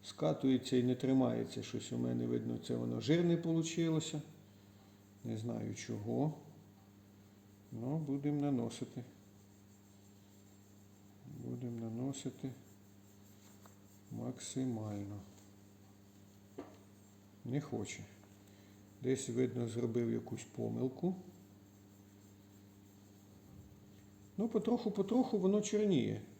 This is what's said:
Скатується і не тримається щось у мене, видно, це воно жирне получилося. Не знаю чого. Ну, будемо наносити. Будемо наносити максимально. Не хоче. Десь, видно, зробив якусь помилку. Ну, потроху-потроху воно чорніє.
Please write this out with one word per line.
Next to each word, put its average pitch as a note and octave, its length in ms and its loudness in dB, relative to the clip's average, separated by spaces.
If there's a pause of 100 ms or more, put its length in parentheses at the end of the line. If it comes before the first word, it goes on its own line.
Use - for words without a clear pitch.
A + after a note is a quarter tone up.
(180)
Скатується C3 600 4
і B2 60 6
не B2 120 4
тримається A#2+ 680 2
щось A2+ 280 -6
у A#2+ 60 -2
мене, A#2+ 300 2
видно, A#2 300 0
це A#2+ 180 -4
воно A#2+ 260 -2
жирне E3+ 360 4
получилося. E3 840 0 (1000)
Не A2+ 140 -4
знаю A2 380 -4
чого. A#2 580 0 (1400)
Ну, B2 260 -2
будемо C#3+ 440 0
наносити. B2 600 0 (2500)
Будемо B2 360 -6
наносити B2+ 720 -4 (1600)
максимально. A2 1080 -4 (2250)
Не C3 160 -2
хоче. - 420 -6 (1000)
Десь, B2+ 260 0
видно, B2 380 2
зробив A#2 440 0
якусь A2+ 320 -4
помилку. A#2+ 720 -2 (3250)
Ну, G#3+ 100 2
потроху-потроху A3+ 920 2
воно G3 240 4
чорніє. E3 600 4 (180)